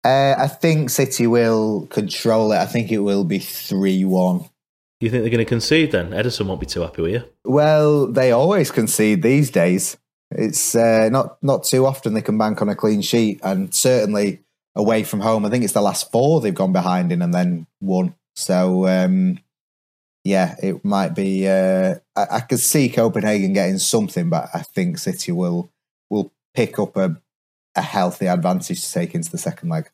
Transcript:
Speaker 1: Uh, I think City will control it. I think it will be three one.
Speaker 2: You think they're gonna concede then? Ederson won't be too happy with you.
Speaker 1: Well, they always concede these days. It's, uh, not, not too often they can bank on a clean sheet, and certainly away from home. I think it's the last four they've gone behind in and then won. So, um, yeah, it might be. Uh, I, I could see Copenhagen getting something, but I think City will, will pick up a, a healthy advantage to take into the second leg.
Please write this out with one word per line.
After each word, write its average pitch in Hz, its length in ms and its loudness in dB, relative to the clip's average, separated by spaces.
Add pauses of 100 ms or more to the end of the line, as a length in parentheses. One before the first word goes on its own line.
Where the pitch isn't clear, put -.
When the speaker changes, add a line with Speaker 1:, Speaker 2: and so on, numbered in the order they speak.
Speaker 1:
Uh, 135 360 4
I 135 100 0
think 151 400 0
City 127 380 0
will 113 600 2
control 110 640 0
it. 104 40 2
I 101 80 2
think 117 260 -2
it 110 100 0
will 101 240 0
be 92 140 -2
three 95 680 -2
one. 92 400 0 (540)
Speaker 2:
You 113 100 -2
think 120 120 0
they're 113 80 0
gonna 113 140 2
concede 151 480 0
then? 87 200 -2
Ederson 107 340 -2
won't 92 140 -6
be - 60 -6
too - 140 -6
happy 82 220 -6
with 85 100 -2
you. 120 120 -4 (200)
Speaker 1:
Well, 151 600 4
they 127 260 2
always 160 380 2
concede 107 520 2
these 135 280 4
days. 90 480 0 (320)
It's, - 460 -2
uh, 113 340 4
not, 127 320 -2
not 139 220 0
too 131 220 2
often 123 280 -2
they 110 80 -2
can 107 160 -2
bank 110 240 0
on 104 60 0
a 101 80 -2
clean 107 260 0
sheet, 110 400 0
and 95 320 -2
certainly 104 640 0 (360)
away 107 260 2
from 104 180 -4
home. 110 240 0
I 107 60 -2
think 123 140 0
it's 98 80 -2
the 104 100 2
last - 300 -2
four 143 280 2
they've 101 140 -2
gone 95 180 0
behind 90 400 0
in 87 80 0
and 87 140 0
then 87 320 -2 (140)
won. 92 340 -2 (220)
So, 92 500 0
um, 92 520 2 (840)
yeah, 92 380 0
it 95 220 -4
might 98 320 -2
be. 95 320 -2
Uh, 92 480 2 (180)
I, 101 120 -2 (100)
I 117 40 -2
could 120 200 -4
see 139 280 2
Copenhagen 107 640 0
getting 95 260 0
something, 90 520 -2
but 82 240 -2
I 87 80 -4
think 90 360 -4
City 90 340 -6
will, 87 400 -4 (380)
will 104 200 -4 (240)
pick - 240 -2
up 101 180 -4
a, 92 240 -2 (540)
a 85 80 -2
healthy 90 440 -2
advantage 90 580 -2
to - 80 -10
take 87 240 -4
into 165 160 -6
the 85 60 -10
second - 320 -8
leg. - 240 -6